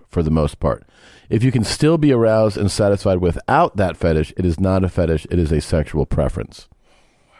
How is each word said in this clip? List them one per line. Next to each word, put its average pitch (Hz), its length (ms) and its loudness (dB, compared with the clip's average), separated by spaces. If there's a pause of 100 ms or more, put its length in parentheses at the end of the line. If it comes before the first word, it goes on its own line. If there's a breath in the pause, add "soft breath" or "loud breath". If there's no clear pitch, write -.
for 87 140 -4
the 78 80 0
most 78 300 -2
part. 57 240 -4 (460 soft breath)
If 107 120 0
you 131 80 2
can 113 140 0
still 156 320 0
be 151 160 2
aroused 110 460 2
and 98 120 0
satisfied 101 480 2
without 104 600 0
that 87 180 -2
fetish, 78 400 0
it 90 80 -4
is 85 160 0
not 95 240 0
a 92 60 -2
fetish. 82 400 -2
It 85 80 -2
is 80 140 0
a 76 100 0
sexual 76 420 -2
preference. - 640 -6 (720 soft breath)